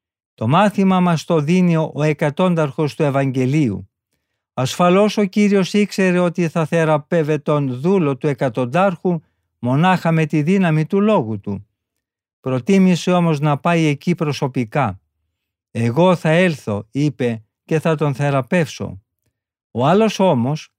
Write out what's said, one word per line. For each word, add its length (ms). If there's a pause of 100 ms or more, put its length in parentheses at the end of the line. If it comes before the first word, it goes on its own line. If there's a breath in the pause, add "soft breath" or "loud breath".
(340)
Το 140
μάθημα 520
μας 240
το 160
δίνει 380
ο, 160
ο 100
εκατόνταρχος 920
του 80
Ευαγγελίου. 840 (640)
Ασφαλώς 640
ο 60
Κύριος 500
ήξερε 460
ότι 280
θα 180
θεραπεύε 720
τον 420
δούλο 380
του 100
εκατοντάρχου 920 (380)
μονάχα 520
με 140
τη 160
δύναμη 440
του 160
λόγου 380
του. 280 (720)
Προτίμησε 720
όμως 280
να 180
πάει 280
εκεί 300
προσωπικά. 840 (720)
"Εγώ 440
θα 140
έλθω", 600
είπε, 540 (200)
"και 140
θα 160
τον 180
θεραπεύσω". 920 (680)
Ο 140
άλλος 340
όμως, 600